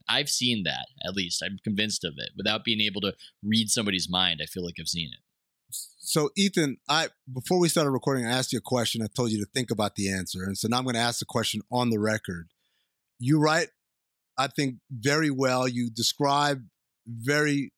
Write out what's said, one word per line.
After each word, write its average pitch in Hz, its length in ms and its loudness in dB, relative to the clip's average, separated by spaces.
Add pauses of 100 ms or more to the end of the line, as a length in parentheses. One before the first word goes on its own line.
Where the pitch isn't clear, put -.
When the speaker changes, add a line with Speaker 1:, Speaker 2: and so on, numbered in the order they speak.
Speaker 1:
I've 139 200 0
seen 120 360 0
that, 64 220 -4 (180)
at 92 100 -4
least. 90 280 -4
I'm 95 220 -6
convinced 104 400 -2
of 78 140 -6
it. - 180 -10
Without 107 260 -2
being 110 180 0
able 104 200 -2
to 95 140 -2 (280)
read 107 280 2
somebody's 95 380 0
mind, 87 340 0
I 82 40 -8
feel 90 180 -8
like 85 140 -8
I've 80 100 -10
seen 82 240 -6
it. - 60 -20 (800)
Speaker 2:
So, 151 380 0
Ethan, 175 400 2 (120)
I, 151 200 2 (240)
before 131 260 2
we 175 100 6
started 156 220 4
recording, 131 360 2
I 113 40 0
asked 127 220 0
you 123 80 0
a - 20 -14
question. 117 400 0
I 107 60 -6
told 120 240 0
you 110 120 0
to - 80 -12
think 123 200 -2
about 104 240 -2
the 98 120 -2
answer. 92 360 -4
And 98 120 -4
so 113 120 -4
now 120 100 2
I'm 127 60 -2
gonna 120 160 -2
ask 120 180 0
the - 60 -6
question 110 380 -2 (100)
on 123 180 2
the 110 80 2
record. 104 480 -2 (720)
You 139 220 4
write, 156 280 4 (720)
I 135 80 2
think, 135 300 0 (120)
very 143 440 2
well. 127 340 2
You 120 240 -2
describe 139 720 2 (460)
very 143 680 0